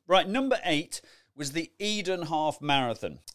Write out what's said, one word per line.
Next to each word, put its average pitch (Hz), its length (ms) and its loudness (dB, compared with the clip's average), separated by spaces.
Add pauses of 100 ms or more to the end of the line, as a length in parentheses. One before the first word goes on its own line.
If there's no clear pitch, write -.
Right, 185 240 4
number 254 340 0
eight - 380 -2 (340)
was 143 180 -6
the 165 260 -4
Eden 190 480 -2
Half 156 340 0
Marathon. 123 560 0 (180)